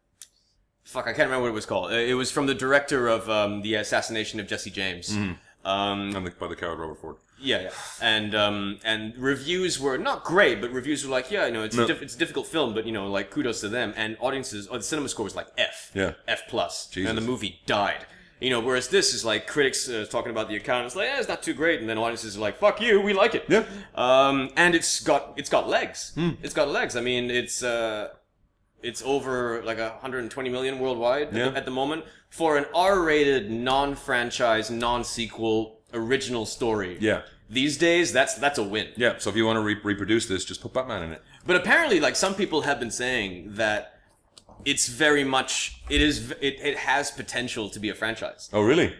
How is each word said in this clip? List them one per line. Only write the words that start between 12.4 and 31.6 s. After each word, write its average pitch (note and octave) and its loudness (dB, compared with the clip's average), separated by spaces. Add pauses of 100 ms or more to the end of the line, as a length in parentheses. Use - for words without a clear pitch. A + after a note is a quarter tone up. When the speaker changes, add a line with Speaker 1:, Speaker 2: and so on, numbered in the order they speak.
Speaker 1:
film, C#3 0
but, A2 -2
you A2+ -4
know, G2 -4
like, G2 -2
kudos B2 -2
to G#2+ -2
them." A2 -4
And A2 -4
audiences, B2 -4
or A#2 -6
the C#3+ -8
cinema D3 -2
score - -4
was F#2 -8
like E2+ -8 (100)
F. - -2
Speaker 2:
Yeah. F#2+ 0 (160)
Speaker 1:
F A2+ -2
plus. - -4
Speaker 2:
Jesus. F#2+ -4
Speaker 1:
And A2+ -2
the A2 -2
movie A2+ -6
died. G2 0 (340)
You C3 -2
know, A#2+ 2
whereas B2+ 0
this F#3+ 4
is A2+ -4
like G#2+ 0
critics, C3+ 0
uh, A2 -4
talking A#2+ -4
about A2 -4
The G#2+ -6
Accountant, B2 -2
it's B2 -10
like, G#3+ -2
"Yeah, C#4 -2
it's A#3 -4
not E3+ -6
too D#3+ -4
great." D3 0
And A2 -6
then A2 -2
audiences A2+ -4
are - -6
like, G#2 -2
"Fuck G3+ 4
you, G#3+ 6
we G#3 2
like G3+ 4
it." - -2
Speaker 2:
Yeah. A3 6 (320)
Speaker 1:
Um, C3+ 6
and E3+ 6
it's - 0
got, - 0
it's C#3+ -8
got C3+ 2
legs. - -2
Speaker 2:
Hmm. E3 0 (120)
Speaker 1:
It's - -8
got D3+ 2
legs. G3 -2
I A#2+ -2
mean, B2 0
it's, B2 -2
uh, A2+ -2 (720)
it's A#2 -8
over, B2+ 0
like, A2 -4
a A2 -4 (100)
hundred C3 -6
and A2 -6
twenty C3 -6
million C3 -2
worldwide C3 0
at G#2 -6
Speaker 2:
Yeah. B2 2
Speaker 1:
the, C3+ -4
at C3+ -2